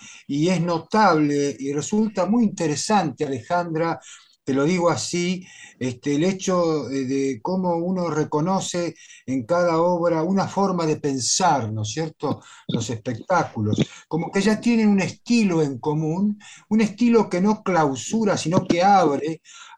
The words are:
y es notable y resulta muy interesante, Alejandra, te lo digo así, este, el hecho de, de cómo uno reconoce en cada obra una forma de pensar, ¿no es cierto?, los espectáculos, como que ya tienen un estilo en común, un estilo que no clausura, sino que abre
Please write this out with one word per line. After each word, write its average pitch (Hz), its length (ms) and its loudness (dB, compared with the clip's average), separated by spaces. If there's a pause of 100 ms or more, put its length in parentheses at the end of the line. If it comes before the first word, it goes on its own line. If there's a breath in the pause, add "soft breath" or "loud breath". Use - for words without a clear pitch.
(280 loud breath)
y 147 220 0
es 180 120 0
notable 156 960 2
y 139 140 -4
resulta 196 540 -2
muy 233 160 2
interesante, 160 840 -2
Alejandra, 160 760 -2 (440 loud breath)
te 135 100 -2
lo 135 100 2
digo 175 280 2
así, 180 520 -4 (360 loud breath)
este, 131 360 -4
el 147 80 2
hecho 175 640 0
de, 135 180 -4
de 135 360 -2
cómo 180 360 -2
uno 175 340 -2
reconoce 160 840 -2 (320 soft breath)
en 131 200 -4
cada 170 360 2
obra 170 400 2
una 185 260 0
forma 185 380 0
de 151 120 0
pensar, 135 760 0
¿no 107 80 -4
es 107 100 -4
cierto?, 151 500 -6 (280 soft breath)
los 113 220 -4
espectáculos, 110 920 -2 (240 loud breath)
como 160 240 -4
que 196 100 0
ya 214 200 0
tienen 226 280 4
un 196 120 4
estilo 185 600 2
en 139 160 -4
común, 160 580 0 (320 loud breath)
un 214 120 4
estilo 233 460 4
que 180 140 -2
no 214 220 2
clausura, 170 760 0
sino 175 300 0
que 170 160 2
abre 160 580 2 (360 loud breath)